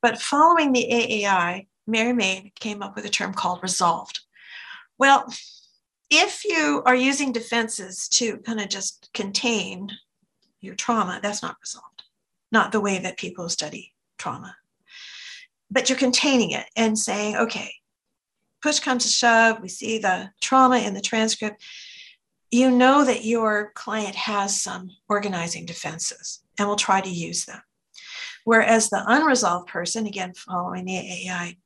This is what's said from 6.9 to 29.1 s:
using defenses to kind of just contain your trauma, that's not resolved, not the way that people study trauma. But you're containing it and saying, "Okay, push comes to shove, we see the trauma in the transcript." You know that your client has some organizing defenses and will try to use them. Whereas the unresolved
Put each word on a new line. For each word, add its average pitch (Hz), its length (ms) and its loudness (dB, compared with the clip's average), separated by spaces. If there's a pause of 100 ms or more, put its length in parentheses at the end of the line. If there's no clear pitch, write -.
using 269 360 2
defenses 220 760 -4
to 226 280 0
kind 226 220 -6
of 202 80 -6
just - 460 -10
contain 196 760 -4 (680)
your 190 140 -16
trauma, 190 480 -2
that's 202 220 -6
not 165 180 -8
resolved, - 420 -16 (480)
not 202 200 2
the 220 100 0
way 202 160 -2
that 180 220 -8
people 175 280 -10
study - 460 -8 (240)
trauma. - 380 -10 (1120)
But 247 180 0
you're 262 120 0
containing 254 500 2
it - 160 -6 (100)
and 220 220 2
saying, 208 380 -4
"Okay, 226 360 -4 (880)
push 294 200 0
comes 254 240 -2
to 233 60 -2
shove, 226 520 4
we 185 80 -12
see 220 300 -6
the 190 320 -2 (100)
trauma 254 380 6
in 196 160 -4
the 202 60 -8
transcript." 220 600 -2 (880)
You 254 220 6
know 262 340 6
that 240 180 0
your 214 520 0
client 214 400 -6
has 202 440 -2
some 185 300 -8 (180)
organizing 175 600 -2
defenses - 760 -10 (160)
and 202 100 0
will 202 80 0
try 196 260 2
to 190 80 -6
use 170 360 -6
them. - 160 -18 (840)
Whereas 226 440 4
the 196 160 -2
unresolved 226 640 2